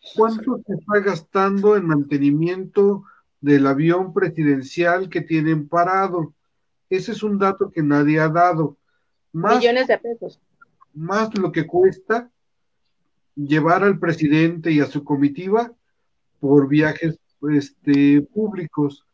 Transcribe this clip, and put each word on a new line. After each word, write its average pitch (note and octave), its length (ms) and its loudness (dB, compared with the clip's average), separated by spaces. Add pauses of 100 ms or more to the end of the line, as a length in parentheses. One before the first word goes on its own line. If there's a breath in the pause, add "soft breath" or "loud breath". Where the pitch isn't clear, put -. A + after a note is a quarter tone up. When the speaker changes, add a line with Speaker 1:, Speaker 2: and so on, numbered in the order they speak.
(180)
Speaker 1:
¿Cuánto A3 500 0
se G3 80 -8
está G#3 240 -2
gastando G3 760 0
en F#3 100 -2
mantenimiento E3 1160 0 (360 loud breath)
del C#3 260 4
avión E3 460 0
presidencial E3+ 960 -2
que D#3+ 140 -6
tienen D#3 460 -2
parado? F3 640 -2 (560)
Ese F#3+ 220 -4
es G3+ 100 -8
un G#3 160 -2
dato G3 320 0
que E3 120 -4
nadie D3 380 2
ha D#3 80 2
dado. D#3+ 480 0 (560)
Más G3+ 260 0
Speaker 2:
Millones A#3+ 280 2
de A3 120 0
pesos. - 420 -12 (520)
Speaker 1:
más G3+ 460 -4
lo F#3 140 -2
que E3 140 -4
cuesta F#3+ 640 -2 (1040)
llevar D#3 480 0
al G3 140 2
presidente E3 760 0
y D3+ 80 4
a C3+ 60 2
su C#3+ 180 -8
comitiva F3+ 680 -2 (680)
por C#3 280 4
viajes, D#3 500 0 (320)
este, C#3+ 680 2 (140)
públicos. F3 800 -4